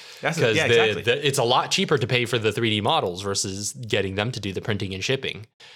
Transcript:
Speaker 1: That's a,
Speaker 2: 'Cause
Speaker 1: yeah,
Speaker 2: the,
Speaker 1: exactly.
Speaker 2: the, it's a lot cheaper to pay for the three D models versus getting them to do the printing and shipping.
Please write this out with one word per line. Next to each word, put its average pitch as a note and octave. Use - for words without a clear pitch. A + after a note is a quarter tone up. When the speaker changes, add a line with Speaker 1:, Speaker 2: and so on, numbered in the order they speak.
Speaker 1:
That's D#3+
a, D3
Speaker 2:
'Cause A2+
Speaker 1:
yeah, D#3
Speaker 2:
the, A2+
Speaker 1:
exactly. G2
Speaker 2:
the, D3
it's C3
a B2+
lot C3
cheaper F#3
to A2+
pay B2
for B2
the G#2+
three A#2
D G#2+
models G#2+
versus G2
getting G#2
them G#2+
to -
do G2
the F#2
printing G2
and F#2+
shipping. B2+